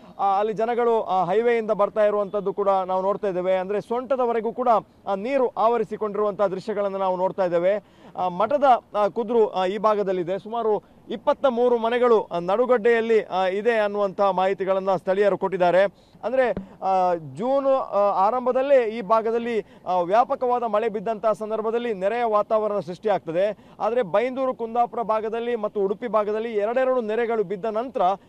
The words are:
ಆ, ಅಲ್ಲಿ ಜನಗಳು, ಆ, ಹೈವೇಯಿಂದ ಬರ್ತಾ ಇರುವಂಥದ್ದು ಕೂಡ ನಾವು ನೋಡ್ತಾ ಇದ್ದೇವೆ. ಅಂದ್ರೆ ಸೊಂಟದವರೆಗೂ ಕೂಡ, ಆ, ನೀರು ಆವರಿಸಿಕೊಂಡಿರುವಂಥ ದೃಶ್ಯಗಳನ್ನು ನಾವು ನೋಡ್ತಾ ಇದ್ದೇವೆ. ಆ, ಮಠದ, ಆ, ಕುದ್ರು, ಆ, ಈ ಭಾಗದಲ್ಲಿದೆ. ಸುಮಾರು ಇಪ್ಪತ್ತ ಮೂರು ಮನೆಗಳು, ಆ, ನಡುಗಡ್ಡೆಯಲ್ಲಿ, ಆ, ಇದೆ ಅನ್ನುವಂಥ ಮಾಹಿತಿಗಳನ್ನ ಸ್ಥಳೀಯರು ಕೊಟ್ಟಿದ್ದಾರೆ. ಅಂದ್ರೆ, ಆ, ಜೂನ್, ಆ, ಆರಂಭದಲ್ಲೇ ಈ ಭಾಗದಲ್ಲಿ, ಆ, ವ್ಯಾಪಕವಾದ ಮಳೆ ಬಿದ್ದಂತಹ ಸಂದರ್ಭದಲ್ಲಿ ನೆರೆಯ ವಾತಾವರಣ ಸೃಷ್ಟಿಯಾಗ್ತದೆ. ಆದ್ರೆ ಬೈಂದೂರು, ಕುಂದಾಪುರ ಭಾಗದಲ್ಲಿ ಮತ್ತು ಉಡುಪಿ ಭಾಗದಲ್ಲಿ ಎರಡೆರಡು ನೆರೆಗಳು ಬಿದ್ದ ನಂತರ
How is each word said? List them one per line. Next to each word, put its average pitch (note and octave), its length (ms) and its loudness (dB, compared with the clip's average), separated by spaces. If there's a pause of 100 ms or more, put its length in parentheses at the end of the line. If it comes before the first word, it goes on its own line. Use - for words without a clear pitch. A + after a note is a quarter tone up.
(200)
ಆ, G3 200 2
ಅಲ್ಲಿ A3 140 0
ಜನಗಳು, A3+ 500 0
ಆ, F#3 220 0
ಹೈವೇಯಿಂದ A3 460 0
ಬರ್ತಾ G#3 340 2
ಇರುವಂಥದ್ದು G3+ 480 0
ಕೂಡ G3 160 0
ನಾವು F#3+ 320 0
ನೋಡ್ತಾ G3 260 -2
ಇದ್ದೇವೆ. F#3 300 0
ಅಂದ್ರೆ F#3+ 240 -4
ಸೊಂಟದವರೆಗೂ A#3 720 -2
ಕೂಡ, B3 160 -2 (380)
ಆ, G3 80 -2
ನೀರು B3 320 0
ಆವರಿಸಿಕೊಂಡಿರುವಂಥ G#3 920 -2
ದೃಶ್ಯಗಳನ್ನು G3 560 -2
ನಾವು F#3+ 180 0
ನೋಡ್ತಾ F#3 300 0
ಇದ್ದೇವೆ. F3+ 400 0 (320)
ಆ, F3+ 100 -2
ಮಠದ, A3 360 0 (340)
ಆ, G#3 100 2
ಕುದ್ರು, A3 420 2
ಆ, F#3 160 -2
ಈ G3 120 -2
ಭಾಗದಲ್ಲಿದೆ. F#3+ 600 0
ಸುಮಾರು G#3+ 600 -4 (100)
ಇಪ್ಪತ್ತ C#4+ 360 -2
ಮೂರು A#3+ 320 2
ಮನೆಗಳು, A#3 460 4
ಆ, E3+ 160 -6
ನಡುಗಡ್ಡೆಯಲ್ಲಿ, A3+ 840 2
ಆ, F#3 220 -2
ಇದೆ G#3 320 0
ಅನ್ನುವಂಥ G3+ 440 0
ಮಾಹಿತಿಗಳನ್ನ F#3+ 760 2
ಸ್ಥಳೀಯರು F#3+ 420 2
ಕೊಟ್ಟಿದ್ದಾರೆ. F3+ 460 2 (400)
ಅಂದ್ರೆ, A#3+ 280 0 (320)
ಆ, F#3 320 2
ಜೂನ್, G3+ 520 -2
ಆ, C4+ 300 0
ಆರಂಭದಲ್ಲೇ B3 920 2
ಈ A3+ 120 -8
ಭಾಗದಲ್ಲಿ, A3 640 0 (200)
ಆ, F3+ 140 0
ವ್ಯಾಪಕವಾದ B3 640 2
ಮಳೆ A3 260 0
ಬಿದ್ದಂತಹ G#3+ 420 -2
ಸಂದರ್ಭದಲ್ಲಿ A3 600 -4
ನೆರೆಯ G3+ 300 -2
ವಾತಾವರಣ G#3+ 560 0
ಸೃಷ್ಟಿಯಾಗ್ತದೆ. F3+ 800 -2 (220)
ಆದ್ರೆ A#3 220 0
ಬೈಂದೂರು, B3 520 -2
ಕುಂದಾಪುರ A#3 480 -2
ಭಾಗದಲ್ಲಿ A3 540 -2
ಮತ್ತು G#3 240 -4
ಉಡುಪಿ G#3+ 280 -2
ಭಾಗದಲ್ಲಿ G#3+ 460 -2
ಎರಡೆರಡು B3 480 0
ನೆರೆಗಳು A3 420 -2
ಬಿದ್ದ F3+ 220 -6
ನಂತರ A3+ 360 -4 (280)